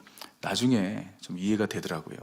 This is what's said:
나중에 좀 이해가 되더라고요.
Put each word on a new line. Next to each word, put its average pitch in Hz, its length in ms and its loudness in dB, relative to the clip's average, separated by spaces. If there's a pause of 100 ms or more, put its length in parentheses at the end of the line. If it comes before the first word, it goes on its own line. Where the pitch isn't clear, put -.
(420)
나중에 104 800 2
좀 90 180 -8
이해가 104 280 4
되더라고요. 85 560 -4